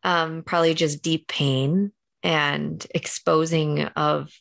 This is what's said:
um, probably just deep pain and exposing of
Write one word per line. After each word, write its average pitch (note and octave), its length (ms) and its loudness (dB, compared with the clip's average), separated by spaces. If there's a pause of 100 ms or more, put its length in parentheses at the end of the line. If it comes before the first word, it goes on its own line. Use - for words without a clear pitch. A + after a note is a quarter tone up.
um, E3 400 0
probably E3 300 2
just D#3 280 0
deep D#3+ 260 -2
pain D3 640 0 (320)
and D3 680 -2
exposing D#3+ 920 0 (120)
of D3+ 460 -2